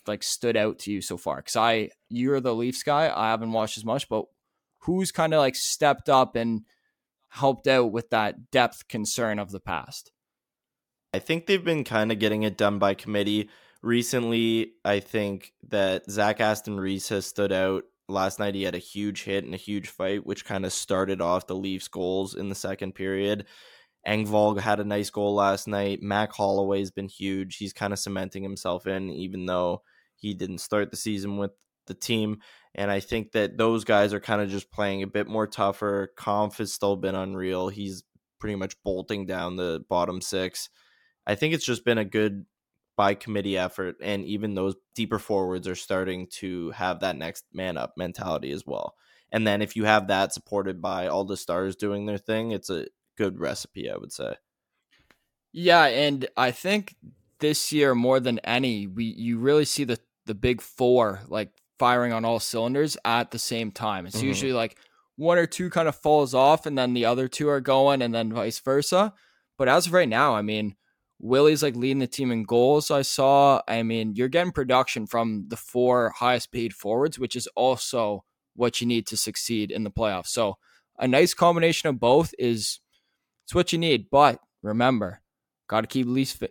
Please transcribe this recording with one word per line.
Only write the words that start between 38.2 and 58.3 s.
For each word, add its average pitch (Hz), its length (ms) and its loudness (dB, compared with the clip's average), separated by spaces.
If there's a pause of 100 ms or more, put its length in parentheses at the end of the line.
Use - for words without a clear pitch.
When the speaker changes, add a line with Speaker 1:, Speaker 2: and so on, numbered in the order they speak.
Speaker 2:
pretty 107 160 -6
much 95 260 -8
bolting 98 420 -4
down 90 320 -6
the 85 320 -4
bottom 90 320 0
six. 92 480 -6 (560)
I 104 120 -2
think 156 180 0
it's 156 100 -2
just 120 200 -4
been 117 140 2
a 107 60 0
good 101 420 -2 (480)
by 101 200 2
committee 101 420 -4
effort, 92 460 -4
and 98 220 -4
even 104 300 -6
those 95 200 -2 (200)
deeper 110 240 -2
forwards 92 480 -2
are 92 80 -6
starting 92 520 -4
to 90 460 -8
have 90 280 -4
that 92 160 -4
next 80 360 -10
man 90 260 -6
up 62 180 -8
mentality 80 540 -6
as - 160 -10
well. 53 300 -10 (340)
And 110 160 -2
then 104 160 0
if 107 140 -6
you 110 80 -2
have 107 240 4
that 98 260 2
supported 95 480 -6
by 92 240 -4
all 92 180 0
the 95 140 -6
stars 92 360 -4
doing 101 300 -4
their 104 140 -4
thing, 113 320 -4
it's 101 180 -6
a 85 200 -6 (280)
good 98 240 -2
recipe, - 500 -8
I 50 60 -8
would 50 160 -14
say. 57 220 -8 (1160)
Speaker 1:
Yeah, 170 340 8
and 139 400 2 (100)
I 123 140 2
think 196 460 -4 (420)
this 151 340 0
year 143 220 4
more 127 260 4
than 120 200 0